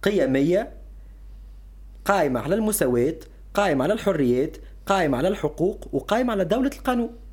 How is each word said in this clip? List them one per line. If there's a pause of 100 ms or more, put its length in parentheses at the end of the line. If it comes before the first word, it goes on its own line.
قيمية (1300)
قائمة
على
المساواة، (380)
قائمة
على
الحريات، (300)
قائمة
على
الحقوق،
وقائمة
على
دولة
القانون. (220)